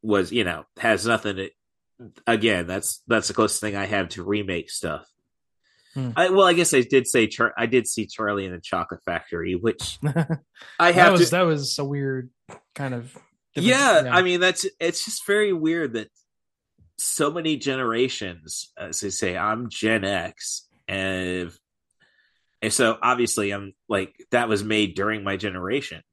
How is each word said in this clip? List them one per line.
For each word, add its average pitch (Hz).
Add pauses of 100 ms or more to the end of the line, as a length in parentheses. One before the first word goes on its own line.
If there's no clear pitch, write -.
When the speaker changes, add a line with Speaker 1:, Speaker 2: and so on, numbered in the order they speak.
Speaker 1:
was, 98
you 113
know, 82 (120)
has 110
nothing 107
to, 95 (760)
again, 107
that's, 92
that's 110
the -
closest 107
thing 104
I 98
have 98
to 92
remake 95
stuff. - (880)
Speaker 2:
Hmm. 131
Speaker 1:
I, 180
well, 190
I 180
guess 170
I 135
did 123
say 117
Char-, 117
I 117
did 117
see 110
Charlie 101
and 92
the 90
Chocolate 87
Factory, 85
which 104
Speaker 2:
<laughs> -
Speaker 1:
I 165
Speaker 2:
That -
Speaker 1:
have 175
Speaker 2:
was, 175
Speaker 1:
to -
Speaker 2:
that 175
was 147
a 143
weird 135 (460)
kind 135
of 120 (500)
difference. 160
Speaker 1:
Yeah, 247
Speaker 2:
Yeah. 127
Speaker 1:
I 180
mean, 180
that's, 180 (120)
it's 170
just -
very 202
weird 160
that 110 (880)
so -
many 160
generations, 113
as 80
they 101
say, 92
I'm 110
Gen 110
X, - (200)
and, 92 (1080)
and 107
so 113
obviously 120
I'm, 98 (160)
like, 95 (160)
that 120
was 101
made 107
during 104
my 98
generation. 92